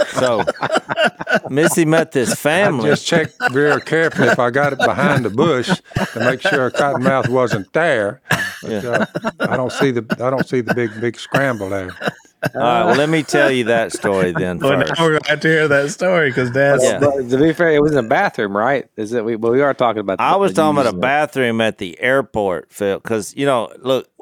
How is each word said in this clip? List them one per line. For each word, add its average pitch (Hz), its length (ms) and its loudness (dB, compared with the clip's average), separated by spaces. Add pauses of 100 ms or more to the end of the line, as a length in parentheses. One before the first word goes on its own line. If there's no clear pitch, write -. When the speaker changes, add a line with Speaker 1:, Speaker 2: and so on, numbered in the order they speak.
(140)
Speaker 1:
So 123 320 0 (1040)
Missy 156 360 2
met 160 280 2
this 117 180 0
Speaker 2:
I - 40 -2
Speaker 1:
family. 151 540 0
Speaker 2:
just - 160 0
checked 160 280 0 (180)
real 143 300 2
carefully 151 480 0
if 110 100 2
I 123 100 2
got 139 220 0
it 135 80 -8
behind 131 460 2
the 104 40 -2
bush 127 380 0 (460)
to 117 80 -6
make 127 200 0
sure 151 260 0
a 127 40 -4
cottonmouth 131 560 0
wasn't 120 460 0
there. 135 480 0 (400)
But, - 100 -8
Speaker 1:
Yeah. 110 180 -4
Speaker 2:
uh, 190 160 0 (360)
I - 160 -2
don't 127 160 -2
see 139 180 0
the, 117 140 -2 (180)
I 127 60 0
don't 131 180 -2
see 127 140 -2
the 110 120 -2
big, 113 280 -4
big 117 180 -4
scramble 120 500 -2
there. 95 220 -6 (600)
Speaker 1:
All - 80 -4
right, 117 240 2
well, 117 100 2
let 147 140 2
me 160 140 2
tell 143 280 2
you 127 140 2
that 113 260 2
story 95 400 0
then 90 280 -2
Speaker 3:
Well, 135 200 2
Speaker 1:
first. 147 200 -2
Speaker 3:
now 165 60 2
we're 160 120 2
gonna - 120 -4
have 151 100 0
to - 80 0
hear 156 200 2
that 143 220 2
story 180 420 0
'cause 127 200 -2
Dad's 135 320 4
Speaker 1:
Yeah. 104 160 2
Speaker 4:
But 139 300 0
to 131 100 2
be 160 140 4
fair, 170 180 2
it 147 100 4
was 156 100 2
in 139 120 2
the 110 40 -6
bathroom, 135 480 0
right? 120 300 0 (120)
Is 110 160 -6
it? 113 120 -2
We, 117 100 -2
but 113 160 0
we 131 100 2
are 143 120 2
talking 113 280 0
about 95 200 -2
Speaker 1:
I 147 140 2
was 196 180 2
Speaker 4:
the 160 80 2
Speaker 1:
talking 156 160 2
about 139 60 2
a 117 60 2
Speaker 4:
using 92 100 -6
it. - 20 -4
Speaker 1:
bathroom 135 600 0
at 110 180 0
the 90 200 -10
airport, 107 720 -2
Phil, 98 280 -2
'cause, 110 360 -6
you 139 120 -2
know, 117 220 0 (120)
look, 127 260 -2 (140)